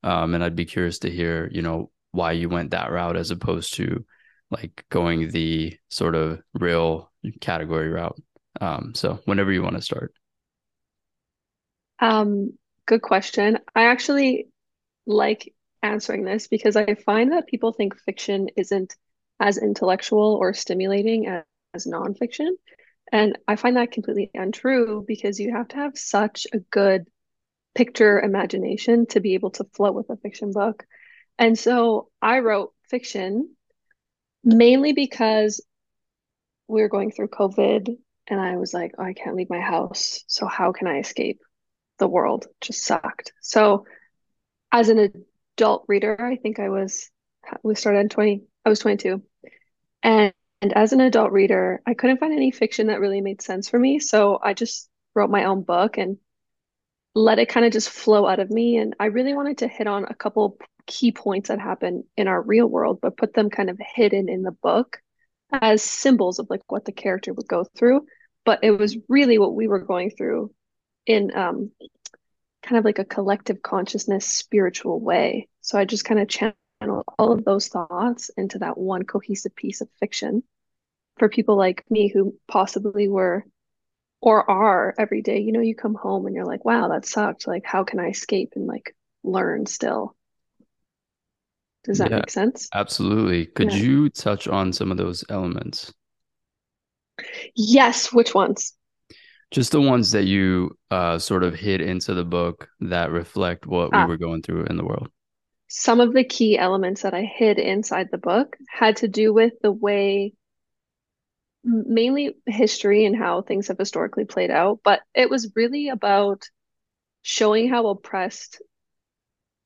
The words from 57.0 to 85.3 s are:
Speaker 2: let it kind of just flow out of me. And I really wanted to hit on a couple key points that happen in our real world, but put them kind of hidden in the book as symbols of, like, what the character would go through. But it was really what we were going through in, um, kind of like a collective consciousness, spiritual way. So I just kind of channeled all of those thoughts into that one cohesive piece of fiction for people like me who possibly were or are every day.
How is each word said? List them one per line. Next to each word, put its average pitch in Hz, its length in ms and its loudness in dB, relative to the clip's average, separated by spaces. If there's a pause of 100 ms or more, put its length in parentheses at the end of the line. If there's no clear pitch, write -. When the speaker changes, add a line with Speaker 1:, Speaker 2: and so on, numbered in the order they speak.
Speaker 2:
let 220 240 6
it 233 100 2
kind 233 160 4
of 226 80 6
just 214 180 -2
flow 208 360 4
out 190 140 2
of 196 100 -4
me. 233 260 2
And 220 240 -2
I 208 60 0
really 254 280 0
wanted 285 240 -4
to 247 100 -2
hit - 180 -6
on 202 180 -2
a - 100 -10
couple 208 440 -2 (280)
key - 260 0
points 196 360 -4
that 190 120 -4
happen 185 440 -6 (120)
in 196 120 0
our 180 120 0
real 220 260 4
world, - 340 0
but - 160 -4
put - 180 -2
them 214 160 2
kind 190 200 -2
of 196 100 -10
hidden 196 480 0
in 190 140 -4
the 185 100 -4
book - 480 -2 (500)
as 220 320 4
symbols 208 560 2
of, 208 120 -8
like, 196 180 -4
what - 160 -8
the 214 80 -10
character 196 400 -6
would - 160 -10
go 180 160 -2 (120)
through. 262 300 4 (380)
But 214 180 4
it 214 100 6
was 208 240 0 (120)
really 254 300 6
what 202 160 4
we 226 120 -2
were 202 140 0
going 180 300 -4
through - 420 -4 (540)
in, 208 300 2
um, 190 340 -4 (920)
kind 233 160 0
of 214 60 2
like - 140 0
a 190 60 -4
collective 202 580 -4
consciousness, 190 640 -4
spiritual 185 720 -2
way. 202 480 -2 (120)
So - 180 -4
I 202 60 2
just 202 200 -4
kind 214 160 2
of 202 80 0
channeled 214 260 -4 (640)
all 233 140 4
of 220 120 0
those 196 240 0
thoughts 190 680 -4
into 196 240 -6
that - 180 -6
one 190 260 -4
cohesive 202 520 -6
piece - 240 -10
of - 80 -10 (120)
fiction - 420 -4 (760)
for 214 100 4
people 214 280 2
like 185 340 0
me 214 180 2
who 196 260 0 (120)
possibly 202 640 0
were 185 360 0 (760)
or 214 300 6
are 190 480 2
every 214 240 -2
day. 208 180 0